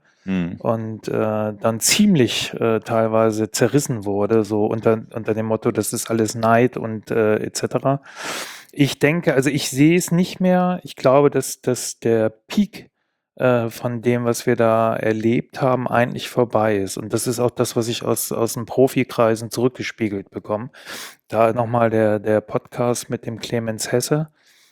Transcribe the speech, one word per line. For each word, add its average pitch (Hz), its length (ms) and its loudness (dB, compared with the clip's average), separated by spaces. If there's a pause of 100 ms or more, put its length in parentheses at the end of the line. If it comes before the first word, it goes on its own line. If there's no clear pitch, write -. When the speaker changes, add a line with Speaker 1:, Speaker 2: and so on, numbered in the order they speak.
(260)
Speaker 1:
Hm. 92 340 -2
Speaker 2:
und, 110 480 -4
äh, - 40 -4
dann 107 680 -2
ziemlich, 175 720 2
äh, 113 280 0
teilweise 110 680 2
zerrissen 123 560 0
wurde, 104 380 0
so 104 220 0
unter, 110 360 0 (140)
unter 110 180 -4
dem 110 140 -4
Motto, 110 240 0
das 107 220 -2
ist - 180 -6
alles 113 240 0
Neid 117 420 4
und, 110 320 -8
äh, 107 280 2
et - 180 -8
cetera. - 480 -2 (680)
Ich - 280 2
denke, 156 340 2
also 131 160 2
ich 139 220 -2
sehe 156 260 6
es 175 140 -2
nicht 175 300 0
mehr. 180 420 2
Ich - 140 -18
glaube, 139 340 4
dass, - 300 -4
dass - 400 -4
der 113 280 2
Peak, - 600 -4 (460)
äh, 123 340 0
von 120 320 -8
dem, 120 240 0
was 117 200 -2
wir 120 120 2
da 113 360 2
erlebt 110 680 -2
haben, 127 260 0
eigentlich 117 420 -2
vorbei 110 460 0
ist. 95 220 -4
Und 107 160 -6
das 113 120 -2
ist 123 140 -2
auch 123 120 0
das, - 260 -2
was 113 100 0
ich 117 160 -4
aus, - 300 -2
aus 113 220 -2
den 113 100 -8
Profikreisen 117 840 0
zurückgespiegelt 110 840 -4
bekomme. 107 380 -6 (600)
Da 113 240 4
nochmal 117 360 2
der, 107 300 2
der 107 220 0
Podcast - 680 -4
mit 123 160 -6
dem 113 140 -8
Clemens 113 540 -4
Hesse, 151 360 0 (420)